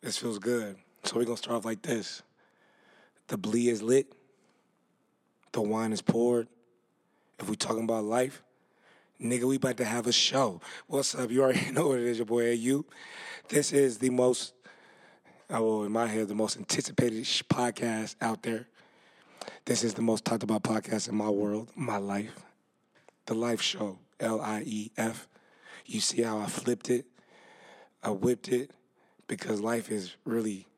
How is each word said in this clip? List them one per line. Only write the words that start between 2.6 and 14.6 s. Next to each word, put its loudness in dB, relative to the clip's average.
The -4
blee 2
is 2
lit. 4
The -2
wine 0
is -4
poured. 2
If -8
we -2
talking -2
about 0
life, 0
nigga, 0
we 4
about 0
to 0
have -2
a 2
show. 2
What's 0
up? -4
You 4
already 2
<laughs> -6
know 2
what 2
it 0
is, 0
your 0
boy 2
A 4
U. 2
This 2
is 4
the 2
most, 4